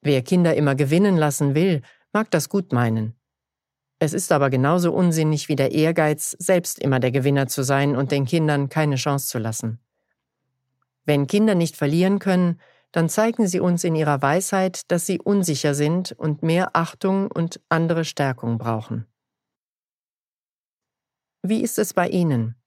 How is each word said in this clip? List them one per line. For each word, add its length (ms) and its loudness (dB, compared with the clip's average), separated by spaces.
Wer 200 2
Kinder 320 2
immer 200 2
gewinnen 420 2
lassen 380 0
will, 280 0
mag 180 -2
das 180 0
gut 240 -4
meinen. 420 0
Es 160 0
ist 180 -2
aber 160 2
genauso 440 2
unsinnig 560 0
wie 80 0
der 160 0
Ehrgeiz, 640 0
selbst 400 0
immer 220 0
der 100 0
Gewinner 380 0
zu 140 -4
sein 340 0
und 160 -2
den 120 0
Kindern 460 0
keine 260 0
Chance 320 -2
zu 100 -6
lassen. 400 -6
Wenn 220 2
Kinder 280 2
nicht 220 0
verlieren 420 2
können, 420 0
dann 160 0
zeigen 380 0
sie 140 -2
uns 240 0
in 100 0
ihrer 280 0
Weisheit, 680 0
dass 160 -2
sie 140 -2
unsicher 540 0
sind 380 -2
und 300 -4
mehr 320 0
Achtung 560 -2
und 380 -4
andere 360 0
Stärkung 540 -4
brauchen. 480 -6
Wie 200 -2
ist 160 -4
es 160 -2
bei 140 0
Ihnen? 480 0